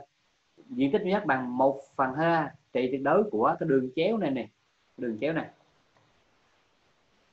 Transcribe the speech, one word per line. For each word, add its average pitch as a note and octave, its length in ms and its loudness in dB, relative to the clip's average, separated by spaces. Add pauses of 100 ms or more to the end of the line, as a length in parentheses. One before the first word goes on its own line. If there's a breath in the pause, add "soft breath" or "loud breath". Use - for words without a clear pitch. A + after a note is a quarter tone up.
(680)
Diện C#3 240 0
tích G#3 60 4
tam F3+ 100 -4
giác G3 180 0
bằng B2+ 320 -2
một C3+ 220 2 (160)
phần C3 180 -2
hai D#3 360 0 (220)
trị B2 180 0
tuyệt C3+ 120 -4
đối G3 280 2
của C3 300 2
cái F3 80 -2
đường C3 280 2
chéo F#3+ 200 0
này F3 140 -2
nè, A#2 180 -4 (480)
đường A#2 240 -6
chéo D3 120 -2
này. D#3 180 -6 (1800)